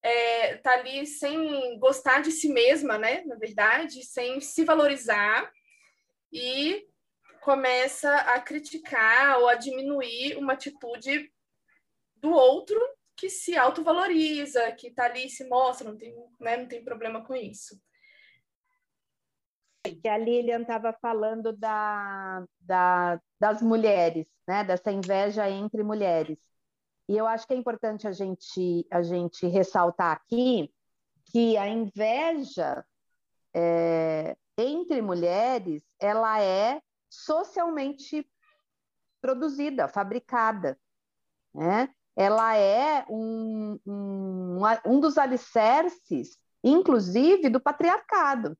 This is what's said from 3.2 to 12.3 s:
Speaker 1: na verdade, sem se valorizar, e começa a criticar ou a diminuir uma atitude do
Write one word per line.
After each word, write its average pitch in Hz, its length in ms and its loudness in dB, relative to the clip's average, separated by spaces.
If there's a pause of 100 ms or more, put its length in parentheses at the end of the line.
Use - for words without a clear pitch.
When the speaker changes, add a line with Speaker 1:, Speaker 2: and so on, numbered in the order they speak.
Speaker 1:
na 262 120 -10
verdade, 220 680 0
sem 254 360 -6
se - 240 -2
valorizar, 262 880 2 (840)
e 285 540 -4 (560)
começa 269 720 0
a 254 240 2
criticar 269 1000 0
ou 240 100 6
a 240 60 6
diminuir 262 840 -6
uma 269 160 -4
atitude 277 800 -8 (840)
do 302 140 -4